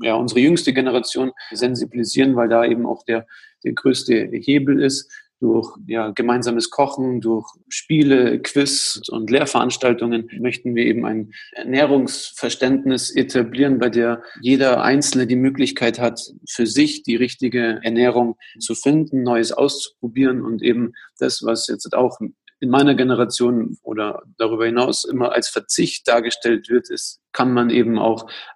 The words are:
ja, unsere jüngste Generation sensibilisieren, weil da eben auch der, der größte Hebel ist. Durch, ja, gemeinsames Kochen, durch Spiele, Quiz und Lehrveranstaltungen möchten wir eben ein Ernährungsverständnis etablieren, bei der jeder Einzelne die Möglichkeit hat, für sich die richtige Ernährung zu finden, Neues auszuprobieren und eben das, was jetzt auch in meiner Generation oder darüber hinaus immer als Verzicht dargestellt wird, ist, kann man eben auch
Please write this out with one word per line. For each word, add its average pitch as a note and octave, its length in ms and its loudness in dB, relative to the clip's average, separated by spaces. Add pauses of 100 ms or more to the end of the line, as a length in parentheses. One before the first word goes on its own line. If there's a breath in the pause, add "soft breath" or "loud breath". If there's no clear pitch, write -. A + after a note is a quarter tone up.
ja, A2+ 140 0
unsere B2 260 0
jüngste D3+ 320 4
Generation C3 600 -2 (200 loud breath)
sensibilisieren, B2 840 0
weil A#2 120 2
da A#2 160 4
eben A#2 220 0
auch - 180 -6
der, A2+ 220 -4 (380 loud breath)
der A#2+ 100 -4
größte B2 580 0
Hebel C#3 480 2
ist. C3+ 300 -2 (320 loud breath)
Durch, A2+ 320 0 (120)
ja, A2+ 240 -4
gemeinsames A#2 580 -2
Kochen, C3 540 -2
durch A2+ 240 -2 (240)
Spiele, C3+ 720 2
Quiz - 640 -2
und A2+ 220 -6
Lehrveranstaltungen A#2+ 1000 0 (100)
möchten A#2+ 360 -4
wir A#2+ 100 0
eben A#2 220 0
ein A2 260 -6 (200 loud breath)
Ernährungsverständnis C3 1600 0
etablieren, C3 640 0
bei B2 100 0
der A#2 340 0 (200 loud breath)
jeder C3 400 4
Einzelne C3 440 2
die B2 100 2
Möglichkeit B2+ 640 0
hat, A#2 220 -2 (260)
für A#2 200 -2
sich D3 380 0
die A#2 120 -2
richtige A#2+ 680 -2
Ernährung A#2 540 2 (220 loud breath)
zu A2+ 160 -6
finden, C#3+ 480 2
Neues A#2 300 0
auszuprobieren B2+ 920 -2
und A2+ 200 -6
eben A#2+ 300 0 (260 loud breath)
das, C3 240 -2
was A2+ 260 -2
jetzt - 260 -8
auch B2 240 0 (420)
in C3 80 -2
meiner C#3 260 4
Generation A#2+ 840 0
oder G#2+ 420 -6 (140)
darüber A2+ 300 0
hinaus B2 380 0
immer - 280 -2
als - 160 0
Verzicht - 580 -4
dargestellt A#2 640 0
wird, A#2+ 220 0
ist, - 320 -12 (100)
kann B2+ 220 0
man A#2+ 160 2
eben A#2 280 2
auch A2 320 -2 (260 loud breath)